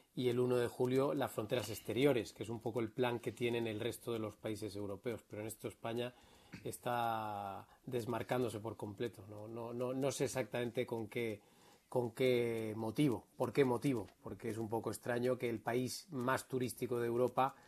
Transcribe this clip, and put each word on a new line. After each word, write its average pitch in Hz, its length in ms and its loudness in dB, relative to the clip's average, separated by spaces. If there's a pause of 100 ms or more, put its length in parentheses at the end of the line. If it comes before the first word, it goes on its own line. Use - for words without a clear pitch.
(140)
y 123 140 2
el 120 100 2
uno 123 180 4
de 120 100 4
julio 131 460 2
las 131 180 0
fronteras 110 380 -2
exteriores, 113 640 2
que - 80 -10
es 104 80 -6
un 117 100 -4
poco 120 200 -2
el 110 100 0
plan 120 300 0
que 120 120 -4
tienen 117 360 0
el 107 120 -2
resto 113 320 -4
de 117 80 -2
los 107 160 -4
países 107 400 -6
europeos. 101 540 -6
Pero 104 140 -8
en 110 40 -6
esto 110 200 -8
España 120 480 -6 (480)
está 110 1040 -2 (180)
desmarcándose 120 760 -2
por 107 160 -6
completo. 107 540 -6
No, 104 180 -12
no, 117 260 -8
no, 123 200 -2
no 135 180 2
sé 139 140 0
exactamente 120 600 -2
con 113 200 -4
qué, 113 320 -2 (480)
con 120 280 0
qué 117 600 2
motivo, 110 520 2 (100)
por 117 160 0
qué 143 100 8
motivo, 123 440 2 (160)
porque 110 260 -8
es 107 80 -4
un 113 120 -2
poco 113 200 -2
extraño 120 480 0
que 120 120 -2
el 113 100 -2
país 120 500 -2
más 127 380 0
turístico 123 520 -2
de 120 80 0
Europa 123 480 2 (120)